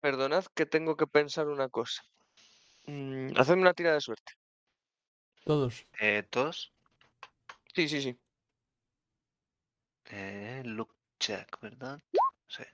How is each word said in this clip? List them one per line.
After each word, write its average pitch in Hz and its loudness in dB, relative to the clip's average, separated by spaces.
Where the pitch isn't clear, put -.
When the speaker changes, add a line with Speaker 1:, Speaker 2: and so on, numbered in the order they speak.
Speaker 1:
Perdonad 143 0
que 156 0
tengo 160 0
que 151 0
pensar 147 2
una 139 -2
cosa. - -4
Mm, 135 -6
hacedme 170 6
una 180 8
tira 170 2
de 147 2
suerte. - -10
Speaker 2:
Todos. 139 0
Speaker 3:
Eh, 104 2
¿todos? 143 -2
Speaker 1:
Sí, 165 2
sí, 143 -2
sí. 123 -6
Speaker 3:
Eh, 101 -10
look 113 -8
check, - -6
¿verdad? 127 -14
Sí. - -14